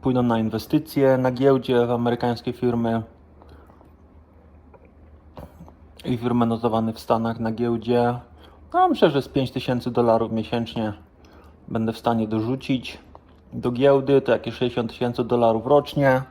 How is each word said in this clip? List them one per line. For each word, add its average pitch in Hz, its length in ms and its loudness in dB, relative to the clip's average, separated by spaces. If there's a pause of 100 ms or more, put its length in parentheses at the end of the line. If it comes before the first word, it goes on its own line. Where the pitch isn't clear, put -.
pójdą 127 200 0
na 117 160 2
inwestycje 131 800 0
na 127 140 0
giełdzie 127 540 2
w 120 40 -2
amerykańskie 120 640 -2
firmy 117 500 -2 (3000)
i 123 120 -2
firmy 120 300 0
notowane 113 460 0
w - 60 -10
Stanach 113 420 -2
na 113 120 -4
giełdzie. 120 640 0 (560)
No, 370 140 4
myślę, 220 220 4
że 139 120 0
z - 60 -10
pięć 135 220 -2
tysięcy 123 400 -4
dolarów 113 420 2
miesięcznie 113 600 -4 (760)
będę 113 240 -2
w - 60 -10
stanie 113 300 0
dorzucić 120 680 -4 (540)
do 120 200 -4
giełdy, 139 480 4
to 127 120 0
jakieś 110 220 -2
sześćdziesiąt 120 360 -2
tysięcy 123 340 -4
dolarów 113 420 2
rocznie. 139 640 2